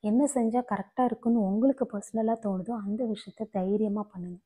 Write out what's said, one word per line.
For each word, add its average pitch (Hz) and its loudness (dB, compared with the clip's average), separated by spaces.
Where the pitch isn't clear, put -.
என்ன 220 4
செஞ்சா 247 2
கரெக்டா 233 -2
இருக்குன்னு 233 2
உங்களுக்கு 220 2
பர்சனலா 220 -2
தோணுதோ, 196 -4
அந்த 208 -4
விஷயத்த 214 -6
தைரியமா 208 0
பண்ணுங்க. 180 -10